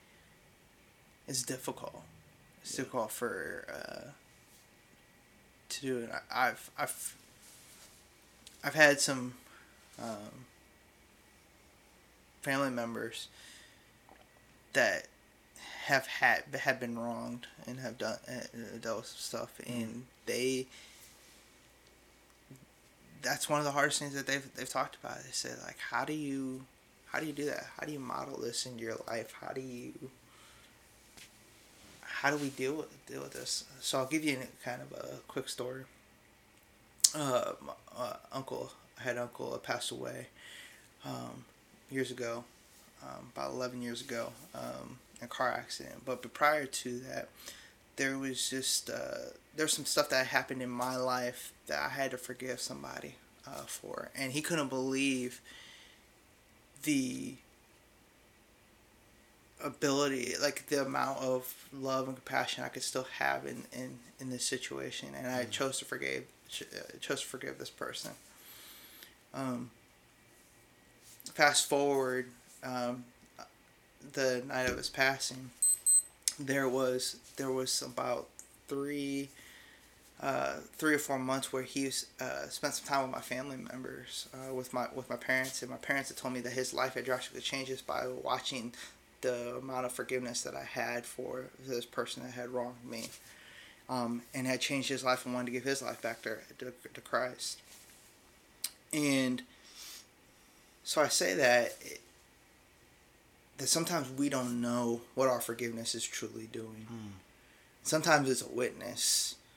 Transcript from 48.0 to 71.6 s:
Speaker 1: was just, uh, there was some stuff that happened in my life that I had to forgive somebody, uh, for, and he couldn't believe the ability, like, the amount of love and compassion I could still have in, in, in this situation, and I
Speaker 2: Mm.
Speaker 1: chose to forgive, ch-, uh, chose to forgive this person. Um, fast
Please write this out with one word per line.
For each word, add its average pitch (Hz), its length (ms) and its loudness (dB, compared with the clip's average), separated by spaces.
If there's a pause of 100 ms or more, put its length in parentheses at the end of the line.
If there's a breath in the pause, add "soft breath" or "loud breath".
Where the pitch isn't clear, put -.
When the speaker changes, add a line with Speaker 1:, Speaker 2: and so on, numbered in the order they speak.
Speaker 1:
was 135 320 0
just, - 400 0
uh, - 400 -4 (260)
there 156 80 4
was 151 80 4
some 147 140 0
stuff 147 240 4
that 131 180 6
happened 131 340 2
in 123 80 -2
my 123 260 0
life 127 560 0 (140)
that 73 160 0
I 147 60 2
had 135 240 0
to 127 60 -4
forgive 127 420 -6
somebody, 139 540 -6 (320)
uh, 143 160 -10
for, - 520 -8
and 131 180 -2
he 147 100 2
couldn't 156 260 2
believe 131 720 2 (1400 loud breath)
the 131 500 2 (2250)
ability, 139 760 4
like, 143 280 2
the 139 160 4
amount 135 360 0
of 131 320 0 (200)
love 131 340 0
and 131 100 -6
compassion 127 460 -2
I 135 60 -2
could 127 160 -6
still 131 240 -2 (100)
have 135 280 2
in, 123 260 -8
in, 127 260 -8 (220)
in 131 100 -6
this 123 140 -2
situation, 135 720 -4
and 131 100 -6
I 127 200 0
Speaker 2:
Mm. 104 40 -8
Speaker 1:
chose 135 300 0
to - 40 -6
forgive, 131 400 -2 (240)
ch-, - 140 -6
uh, - 380 -10
chose 139 220 -2
to - 40 -6
forgive 131 320 -8
this 131 120 -8
person. - 420 -6 (1200 loud breath)
Um, 123 380 -4 (1600)
fast 147 340 8